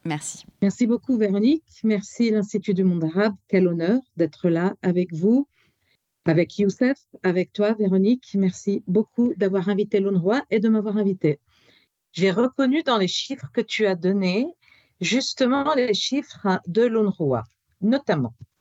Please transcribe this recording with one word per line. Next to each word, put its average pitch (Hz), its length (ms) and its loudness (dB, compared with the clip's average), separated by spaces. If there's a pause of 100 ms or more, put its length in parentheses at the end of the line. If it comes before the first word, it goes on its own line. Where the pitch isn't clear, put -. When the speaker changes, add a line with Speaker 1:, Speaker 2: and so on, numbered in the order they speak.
Speaker 1:
Merci. - 400 -8 (180)
Speaker 2:
Merci 202 240 0
beaucoup, 240 320 0
Véronique. 214 460 2 (180)
Merci, 220 480 0
l'Institut 208 440 -2
du 185 100 2
monde 175 220 2
arabe. 196 300 0 (120)
Quel 185 220 4
honneur 170 320 0 (160)
d'être 170 320 0
là 170 320 0
avec 180 320 0
vous, 220 340 2 (800)
avec 170 340 0
Youssef, 226 380 0 (260)
avec 180 300 -2
toi, 208 180 0
Véronique. 208 640 0
Merci 196 500 -2
beaucoup 220 520 0
d'avoir 196 320 -2
invité 208 320 0
l'unrwa 196 400 0 (100)
et 226 80 2
de 214 80 0
m'avoir 214 300 0
invité. 190 420 0 (720)
J'ai 185 200 0
reconnu 254 520 0
dans 247 140 0
les 190 100 2
chiffres - 460 -8
que 240 80 -2
tu 214 260 -2
as 190 80 0
donnés, 190 500 -2 (540)
justement 269 760 0
les 247 200 0
chiffres 202 760 -4
de 208 160 0
l'unrwa, 190 600 0 (380)
notamment. 190 520 0 (280)